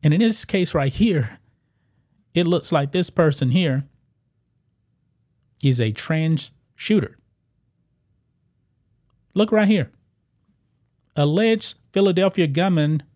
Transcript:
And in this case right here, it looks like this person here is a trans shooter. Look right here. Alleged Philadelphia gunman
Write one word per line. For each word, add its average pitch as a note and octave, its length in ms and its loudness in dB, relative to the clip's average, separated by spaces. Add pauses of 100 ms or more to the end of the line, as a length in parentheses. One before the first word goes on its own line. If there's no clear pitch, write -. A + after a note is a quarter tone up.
And D3+ 120 2
in F3+ 80 0
this A3+ 240 0
case F#3 280 -4
right C#3 200 -2
here, E3+ 460 -2 (920)
it E3+ 140 0
looks F3 240 -2
like C#3+ 220 0
this F3+ 160 0
person C#3+ 420 0
here C#3+ 340 0 (1800)
is B2+ 200 2
a A2 100 0
trans D#3+ 600 -2 (220)
shooter. - 440 -2 (2250)
Look G#3+ 180 2
right G#3+ 160 2
here. G3 240 0 (1300)
Alleged G3+ 560 0 (180)
Philadelphia F#3 560 2
gunman D#3 560 0 (120)